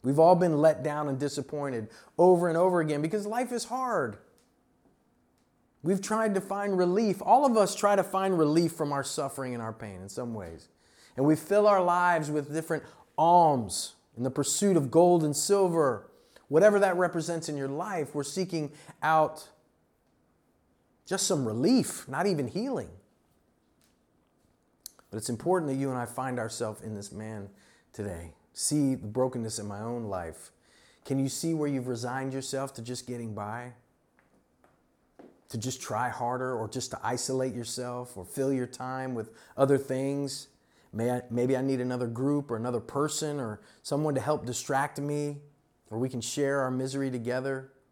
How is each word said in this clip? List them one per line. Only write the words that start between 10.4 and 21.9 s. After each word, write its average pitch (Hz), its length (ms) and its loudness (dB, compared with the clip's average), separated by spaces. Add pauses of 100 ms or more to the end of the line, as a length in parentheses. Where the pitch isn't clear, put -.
And 135 100 2
we 151 100 6
fill 208 320 4
our 196 160 6
lives 175 480 2
with 143 200 -2
different 156 320 -4 (320)
alms 156 760 4 (220)
in 120 80 -6
the 131 60 0
pursuit 175 480 2
of 135 140 0
gold 175 320 8
and 147 120 0
silver. 165 720 2 (400)
Whatever 202 320 6
that 190 160 4
represents 165 540 -2
in 147 80 -6
your 139 100 -4
life, 160 460 -6
we're 147 100 -4
seeking 170 480 -4 (300)
out 156 480 2 (1600)
just 185 200 -2
some 147 200 0
relief, 151 640 2